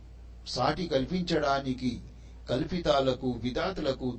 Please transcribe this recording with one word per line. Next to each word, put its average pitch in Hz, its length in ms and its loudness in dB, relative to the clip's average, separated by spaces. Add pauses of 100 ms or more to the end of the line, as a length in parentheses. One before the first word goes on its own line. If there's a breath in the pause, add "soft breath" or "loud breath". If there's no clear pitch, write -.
(480)
సాటి 151 400 0
కల్పించడానికి, 139 1040 2 (580 loud breath)
కల్పితాలకు, 139 800 2 (140)
బిదాతులకు 143 640 0 (120)